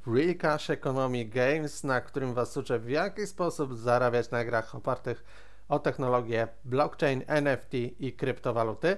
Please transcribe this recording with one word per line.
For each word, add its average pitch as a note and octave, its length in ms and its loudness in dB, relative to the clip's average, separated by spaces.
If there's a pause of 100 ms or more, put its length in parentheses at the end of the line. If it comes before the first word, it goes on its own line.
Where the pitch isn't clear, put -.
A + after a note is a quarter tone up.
Real D3 280 2
Cash D3+ 360 0
Economy C3 540 0
Games, C3 600 0
na C3 160 2
którym B2+ 340 -4
was A#2+ 220 0
uczę, B2+ 220 0
w A2+ 100 -8
jaki F#3+ 380 -2
sposób D#3 500 -2
zarabiać A#2+ 540 4
na A#2+ 140 0
grach A2+ 300 -2
opartych B2 500 -4 (440)
o D3 100 2
technologię B2 680 2 (160)
blockchain, C3+ 640 2
N D3 200 2
F C3+ 200 0
T - 100 -6
i B2 360 -4
kryptowaluty. A#2 840 0